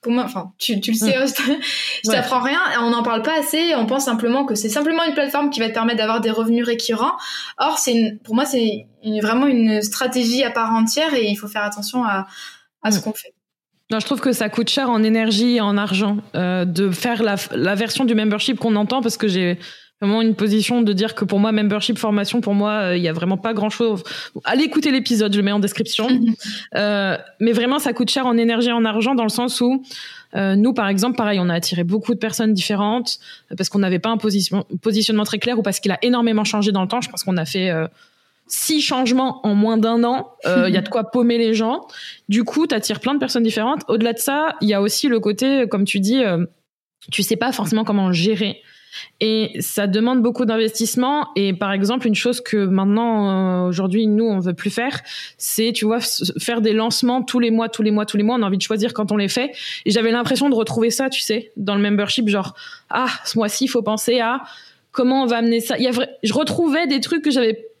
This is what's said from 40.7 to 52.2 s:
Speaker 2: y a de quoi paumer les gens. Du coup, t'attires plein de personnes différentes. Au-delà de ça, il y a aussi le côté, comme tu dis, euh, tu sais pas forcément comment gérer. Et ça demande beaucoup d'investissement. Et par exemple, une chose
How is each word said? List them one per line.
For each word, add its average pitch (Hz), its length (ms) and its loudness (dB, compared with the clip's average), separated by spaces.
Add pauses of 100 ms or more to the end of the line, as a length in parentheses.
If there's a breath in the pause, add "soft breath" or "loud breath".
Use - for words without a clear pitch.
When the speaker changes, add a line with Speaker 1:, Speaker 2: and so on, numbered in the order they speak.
Speaker 2:
y - 20 4
a 202 40 2
de 208 80 -8
quoi 226 160 0
paumer 240 320 2
les 226 160 2
gens. 226 340 -2 (400 loud breath)
Du 220 160 2
coup, 320 240 0
t'attires 214 320 -2
plein 254 140 -2
de 294 60 0
personnes 254 240 -2
différentes. 220 440 0
Au-delà 226 240 2
de 226 80 -6
ça, 302 420 0
il 214 60 2
y 208 60 4
a 202 80 2
aussi 214 260 0
le 233 140 2
côté, 254 480 2
comme 202 160 2
tu 202 160 -2
dis, 240 240 2
euh, 175 200 0 (640)
tu 208 120 -2
sais 220 140 0
pas 254 160 0
forcément 214 320 0
comment 196 260 2
gérer. 196 500 0 (580 loud breath)
Et 220 400 0
ça - 280 -2
demande 233 340 2
beaucoup 240 240 0
d'investissement. 226 880 0
Et 196 180 2
par 196 200 -2
exemple, 226 340 0
une 214 80 2
chose 247 240 0